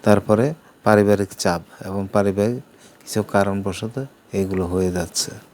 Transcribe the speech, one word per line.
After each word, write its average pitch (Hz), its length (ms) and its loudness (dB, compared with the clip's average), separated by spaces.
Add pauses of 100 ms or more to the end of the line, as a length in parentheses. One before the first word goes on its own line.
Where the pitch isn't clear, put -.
তারপরে 107 500 4 (300)
পারিবারিক 104 480 4 (120)
চাপ 95 180 0 (260)
এবং 95 260 -6
পারিবারিক 101 480 0 (400)
কিছু - 220 -6
কারণবশত 101 800 -4 (280)
এগুলো 95 320 -2
হয়ে 92 260 0
যাচ্ছে। 87 400 -6 (220)